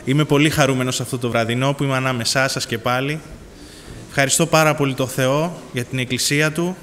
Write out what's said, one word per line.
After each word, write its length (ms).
Είμαι 200
πολύ 260
χαρούμενος 500
αυτό 180
το 120
βραδινό 420
που 120
είμαι 120
ανάμεσά 520
σας 180
και 120
πάλι. 420
Ευχαριστώ 380
πάρα 280
πολύ 200
το 120
Θεό 540
για 120
την 140
Εκκλησία 540
Του 300